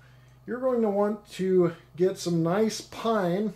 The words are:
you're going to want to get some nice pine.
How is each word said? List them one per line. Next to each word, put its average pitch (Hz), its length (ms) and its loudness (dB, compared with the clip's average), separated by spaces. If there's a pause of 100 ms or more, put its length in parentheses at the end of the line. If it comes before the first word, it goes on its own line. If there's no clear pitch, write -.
(480)
you're 233 140 -8
going 254 200 0
to 214 80 2
want 208 420 -2
to 180 440 2 (220)
get 190 200 2
some 175 240 0
nice 208 380 0
pine. 208 760 -2